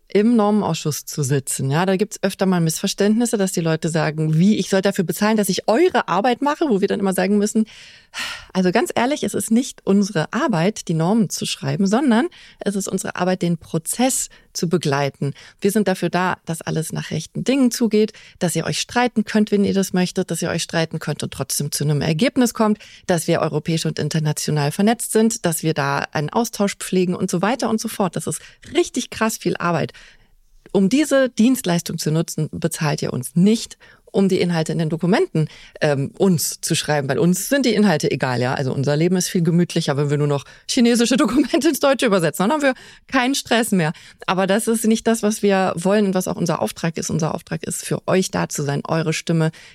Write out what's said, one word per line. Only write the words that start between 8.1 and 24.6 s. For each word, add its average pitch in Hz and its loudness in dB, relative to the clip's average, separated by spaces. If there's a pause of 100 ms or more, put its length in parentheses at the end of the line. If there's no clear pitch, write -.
"Also 185 2
ganz 226 2
ehrlich, 262 0
es 208 -4
ist 196 -4
nicht 240 0
unsere 196 0
Arbeit, 214 0
die 170 -2
Normen 170 2
zu - -6
schreiben, 160 -2
sondern 247 2 (320)
es 202 -4
ist 190 -4
unsere - -6
Arbeit, 185 0
den 170 0
Prozess - -4 (240)
zu - -4
begleiten. 143 -2 (260)
Wir 196 0
sind 208 2
dafür 180 0
da, 180 -2 (100)
dass 165 -8
alles 160 -4
nach 156 -8
rechten 156 -6
Dingen 254 2
zugeht, 214 2 (260)
dass 175 0
ihr 165 -2
euch - -4
streiten 247 0
könnt, 214 0
wenn 202 2
ihr 190 0
das 196 0
möchtet, 180 -2
dass 165 -4
ihr 175 -2
euch 165 -2
streiten 165 -4
könnt - -6
und - -8
trotzdem - -6
zu - -4
einem 147 0
Ergebnis 226 0
kommt, 214 2 (300)
dass 170 0
wir 165 2
europäisch 160 -2
und 156 -4
international 151 -2